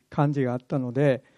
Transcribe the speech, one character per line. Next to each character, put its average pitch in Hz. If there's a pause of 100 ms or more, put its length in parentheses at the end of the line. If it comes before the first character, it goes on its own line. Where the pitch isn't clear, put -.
感 147
じ 139
が 120
あ -
っ 127
た 151
の 123
で、 135 (140)